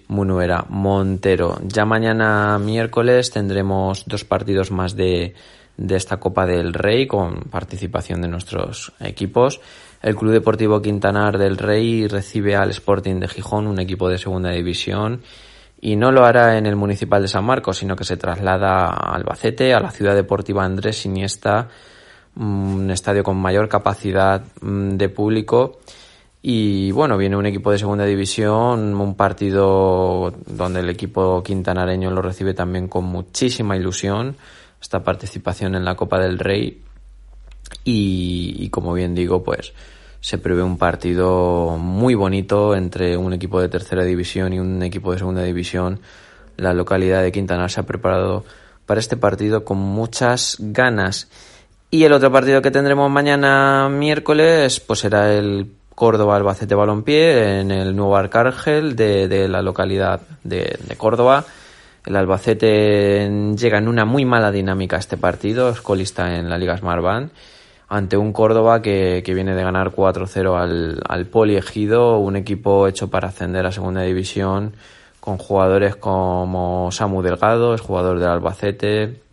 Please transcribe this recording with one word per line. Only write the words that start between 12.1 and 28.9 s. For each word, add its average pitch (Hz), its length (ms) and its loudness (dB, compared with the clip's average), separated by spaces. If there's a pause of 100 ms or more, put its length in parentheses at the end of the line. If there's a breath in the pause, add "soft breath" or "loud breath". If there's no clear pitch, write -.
al 98 160 0
Sporting 95 480 -2
de 92 80 -4
Gijón, 104 400 -6
un 98 140 -2
equipo 92 280 -2
de 90 100 0
Segunda 90 320 -4
División, 95 720 -4 (580 loud breath)
y 107 160 -2
no 120 140 4
lo 131 140 8
hará 117 340 6
en 107 80 0
el 104 100 0
Municipal 101 460 0
de 95 60 -2
San 98 160 -2
Marcos, 120 340 -2
sino 98 160 -6
que 92 100 -6
se 90 120 -6
traslada 92 720 0
a - 280 -4
Albacete, - 600 0
a 107 60 4
la 190 100 -2
Ciudad 101 240 0
Deportiva 98 500 0
Andrés 95 420 -4
Iniesta, 101 600 -2 (680 loud breath)
un 98 540 -2
estadio 98 320 0
con 98 140 -2
mayor 95 320 0
capacidad, 98 760 0 (180)
mm, 98 360 -4
de 98 120 0
público. 110 720 0 (640 loud breath)
Y 101 500 0
bueno, 131 240 2
viene 98 200 0
un 101 100 0
equipo 101 240 -2
de 101 80 2
Segunda 101 260 -2
División, 104 920 0